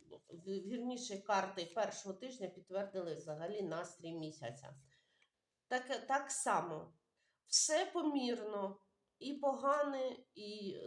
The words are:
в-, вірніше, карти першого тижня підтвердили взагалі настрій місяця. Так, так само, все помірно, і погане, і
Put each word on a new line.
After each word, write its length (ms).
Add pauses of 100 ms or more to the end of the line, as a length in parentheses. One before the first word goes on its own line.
(300)
в-, 180
вірніше, 680
карти 580
першого 400
тижня 320
підтвердили 680
взагалі 460
настрій 520
місяця. 600 (960)
Так, 400
так 240
само, 640 (540)
все 380
помірно, 920 (400)
і 140
погане, 840 (180)
і 520